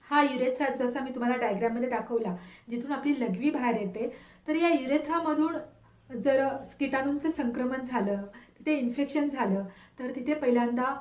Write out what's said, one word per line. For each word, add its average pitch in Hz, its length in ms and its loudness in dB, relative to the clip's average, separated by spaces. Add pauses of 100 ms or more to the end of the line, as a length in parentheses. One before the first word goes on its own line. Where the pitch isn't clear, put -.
हा 294 140 4
युरेथ्रा 254 500 0
जसा 247 260 -2
मी 254 100 -6
तुम्हाला 247 260 0
डायग्राममध्ये 233 540 -2
दाखवला, 220 460 -2 (340)
जिथून 240 220 -6
आपली 277 280 0
लघवी 233 300 0
बाहेर 247 260 2
येते, 208 400 -4 (320)
तर 302 80 2
या 339 140 4
युरेथ्रामधून 302 880 2 (640)
जर 269 280 4 (320)
किटाणूंचं 285 520 0
संक्रमण 254 540 -2
झालं, 202 360 -2 (380)
तिथे 302 180 2
इन्फेक्शन 277 520 0
झालं, 196 340 0 (360)
तर 254 160 -6
तिथे 254 180 -2
पहिल्यांदा 247 680 2